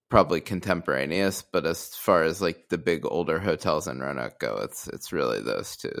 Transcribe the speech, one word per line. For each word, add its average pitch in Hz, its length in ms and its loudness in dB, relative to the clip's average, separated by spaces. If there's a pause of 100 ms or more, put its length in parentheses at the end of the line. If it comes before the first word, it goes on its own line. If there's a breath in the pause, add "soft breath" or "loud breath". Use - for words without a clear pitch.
(120)
probably 87 300 6
contemporaneous, 90 1000 0
but 85 240 0
as - 300 -4
far 90 260 4
as, 80 200 2
like, 85 280 -2
the 87 80 0
big 80 300 0
older 82 320 0
hotels 90 480 0
in 65 140 -6
Roanoke 65 380 -6
go, 52 220 -2
it's, - 280 -8
it's - 220 -10
really 60 300 0
those 52 360 -4
two. - 240 -8